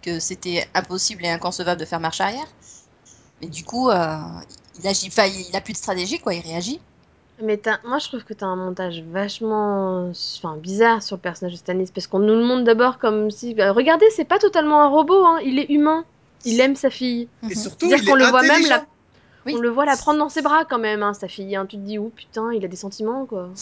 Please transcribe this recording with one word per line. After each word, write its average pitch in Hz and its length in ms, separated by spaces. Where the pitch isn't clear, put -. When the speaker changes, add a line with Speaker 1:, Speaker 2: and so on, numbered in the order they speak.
Speaker 1:
que 170 180
c'était 175 540
impossible 185 520
et 175 40
inconcevable 175 500
de 160 60
faire 170 140
marche 165 220
arrière. 233 260
Mais 165 60
du - 160
coup, 247 260
euh, 165 280
il 175 80
agit, 196 200
enfin, 202 180
il, 196 240
il 190 60
a 196 60
plus 220 120
de - 40
stratégie, 196 420
quoi, 202 140
il 170 80
réagit. 175 380
Speaker 2:
Mais 214 160
t'as, 214 280
moi, 240 140
je - 80
trouve 240 160
que - 100
t'as 208 140
un 185 80
montage 180 460
vachement, 196 1000
enfin, - 480
bizarre 202 460
sur - 140
le 185 40
personnage 175 320
de 175 60
Stannis, 185 340
parce 180 140
qu'on 196 120
nous 214 160
le 233 80
montre 247 200
d'abord 240 340
comme 214 340
si, 233 220
bah, 196 180
regardez, 320 440
c'est 320 100
pas 392 140
totalement 302 420
un 294 60
robot, 311 360
hein, 330 220
il 262 140
est 285 120
humain, 302 320
il 233 140
aime 269 160
sa 269 140
fille. 240 380
Speaker 1:
Mhm. 220 80
Speaker 3:
Et 185 40
surtout, 226 320
Speaker 2:
C'est-à-dire 277 160
Speaker 3:
il 202 60
Speaker 2:
qu'on 269 80
Speaker 3:
est 262 80
Speaker 2:
le 240 60
voit 254 100
même 262 100
Speaker 3:
intelligent. 311 260
Speaker 2:
la, 285 80
Speaker 1:
Oui. 277 100
Speaker 2:
on 233 40
le 240 100
voit 262 160
la 277 120
prendre 302 200
dans 302 120
ses 311 120
bras 302 240
quand 254 140
même, 214 240
hein, 202 100
sa 202 140
fille, 196 280
hein. 196 120
Tu 202 80
te 202 80
dis, « 208 160
Oh 220 160
putain, 226 380
il 202 120
a - 20
des 180 80
sentiments, 220 520
quoi. » 180 220